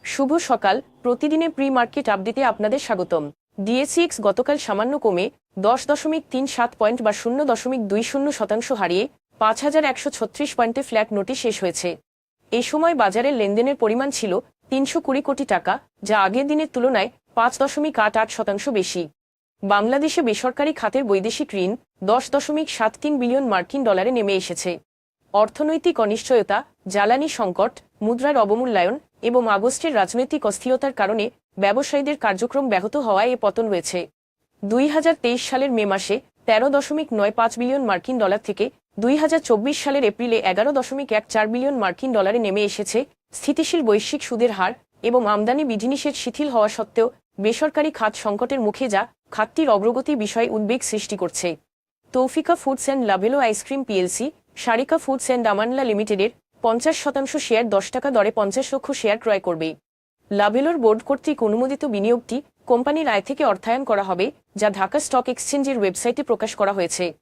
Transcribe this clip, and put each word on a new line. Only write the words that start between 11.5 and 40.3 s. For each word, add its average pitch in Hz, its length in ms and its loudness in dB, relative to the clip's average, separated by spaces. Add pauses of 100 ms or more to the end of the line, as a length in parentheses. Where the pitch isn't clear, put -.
হয়েছে। 175 260 -2 (680)
এ - 20 2 (100)
সময় 330 320 2
বাজারের 226 380 2
লেনদেনের 226 420 2
পরিমাণ 240 260 0 (100)
ছিল 208 140 -2 (380)
তিনশো 269 360 0
কুড়ি 269 220 0
কোটি 277 160 -2 (100)
টাকা, 180 200 0 (340)
যা 214 80 4 (100)
আগের 247 240 0
দিনের 302 240 0
তুলনায় 240 340 2 (280)
পাঁচ 240 160 4 (100)
দশমিক 294 320 -2 (100)
আট 214 160 0
আট 220 160 0
শতাংশ 202 280 -2 (140)
বেশি। 180 240 -2 (600)
বাংলাদেশে 233 680 2
বেসরকারি 254 520 0
খাতের 262 300 0
বৈদেশিক 208 400 0 (140)
ঋণ 185 80 0 (380)
দশ 247 140 4 (100)
দশমিক 302 420 -2
সাত 220 160 0 (100)
তিন 302 180 0
বিলিয়ন 247 320 0
মার্কিন 180 360 -2
ডলারে 196 300 2
নেমে 196 240 2
এসেছে। 180 280 -6 (640)
অর্থনৈতিক 302 680 2
অনিশ্চয়তা, 214 540 2 (340)
জ্বালানি 226 360 2 (100)
সংকট, 202 340 0 (340)
মুদ্রার 254 380 2
অবমূল্যায়ন 214 520 2 (320)
এবং 240 140 4 (140)
আগস্টের 254 440 0
রাজনৈতিক 247 500 0
অস্থিরতার 254 500 -2
কারণে 208 240 0 (380)
ব্যবসায়ীদের 277 640 0
কার্যক্রম 226 480 0
ব্যাহত 196 220 -2 (120)
হওয়ায় 214 280 2
এ - 100 -2
পতন 220 280 0
হয়েছে। 180 260 -2 (640)
দুই 233 220 2 (100)
হাজার 320 280 4
তেইশ 240 280 0
সালের 262 260 0
মে 214 160 2
মাসে 196 240 0 (300)
তেরো 226 200 4 (100)
দশমিক 302 320 -2 (100)
নয় 208 200 2
পাঁচ 175 220 2
বিলিয়ন 262 300 0
মার্কিন 233 320 -2
ডলার 196 260 2
থেকে 202 160 -2 (380)
দুই 247 200 4
হাজার 311 260 2
চব্বিশ 240 360 2
সালের 277 260 2
এপ্রিলে 233 280 -2 (120)